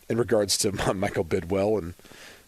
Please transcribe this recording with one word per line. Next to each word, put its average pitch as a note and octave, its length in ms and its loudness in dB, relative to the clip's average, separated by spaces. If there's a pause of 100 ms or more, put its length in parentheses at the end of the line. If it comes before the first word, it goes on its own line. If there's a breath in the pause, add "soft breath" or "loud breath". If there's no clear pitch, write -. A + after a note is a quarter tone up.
in A2+ 80 0
regards G#2 420 2
to G2+ 340 0
<laughs> - 0 -
Michael F#2+ 300 -2
Bidwell F#2+ 540 0
and F2 160 -6 (540 loud breath)